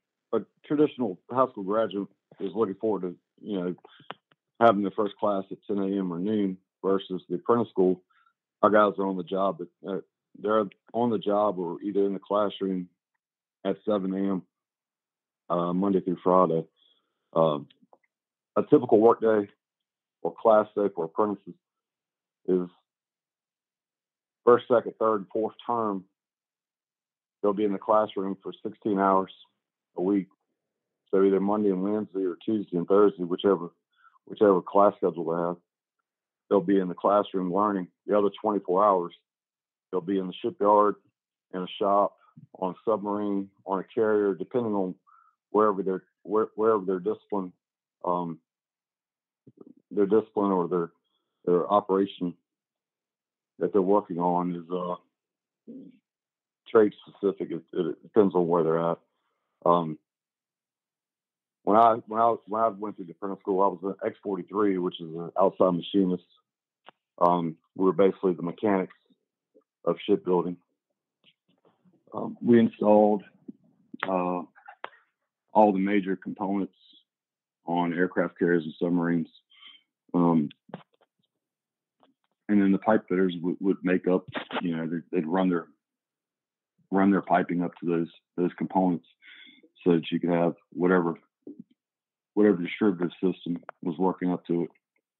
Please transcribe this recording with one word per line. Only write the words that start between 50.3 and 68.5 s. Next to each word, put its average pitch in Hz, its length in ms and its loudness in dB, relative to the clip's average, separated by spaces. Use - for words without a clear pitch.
or 90 160 0
their, 85 240 -2
their 87 260 0
operation 98 640 0
that 87 120 -2
they're 98 120 4
working 98 340 0
on 87 380 0
is, 87 160 -10
uh, 90 240 -6
trade 107 240 4
specific. 95 440 -4
It, 82 100 -8
it 82 300 -6
depends 101 320 2
on 87 140 2
where 85 160 2
they're 82 280 0
at. 82 60 -4
Um, 85 360 0
when 101 120 4
I, 113 200 6
when 107 120 -6
I, 117 160 2
when 107 140 -4
I 113 80 2
went 101 260 -12
through 95 100 -14
the 85 60 -18
apprentice 98 300 -10
school, 98 200 0
I 98 60 2
was 90 160 -4
an 95 240 -6
X 107 160 -10
forty-three, 95 560 -2
which 90 200 -4
is 82 140 -14
an 85 260 -10
outside 92 360 2
machinist. 90 480 -2
Um, 87 380 0
we 92 100 0
were 92 80 4
basically 95 400 2
the 80 80 -10
mechanics 92 540 -4